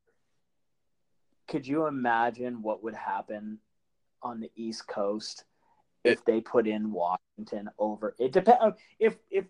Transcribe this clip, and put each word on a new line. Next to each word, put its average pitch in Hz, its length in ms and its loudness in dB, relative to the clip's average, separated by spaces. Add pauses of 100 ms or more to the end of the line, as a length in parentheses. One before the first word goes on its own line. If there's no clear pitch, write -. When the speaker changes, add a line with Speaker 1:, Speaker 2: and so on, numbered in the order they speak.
(1500)
Speaker 1:
could 139 200 -4
you 156 200 0
imagine 120 760 0
what 107 220 -4
would 110 120 -8
happen 107 640 -8 (600)
on 120 180 -6
the 110 160 -10
East 113 320 -8
Coast 104 560 -4 (600)
if - 140 4
Speaker 2:
It - 60 -20
Speaker 1:
they 113 140 4
put 113 260 2
in 107 280 -2
Washington 101 840 -4
over? 107 420 -4
It 113 120 2
depe-, 190 300 8
uh, 214 100 4 (280)
if, 220 180 2 (120)
if 190 200 -2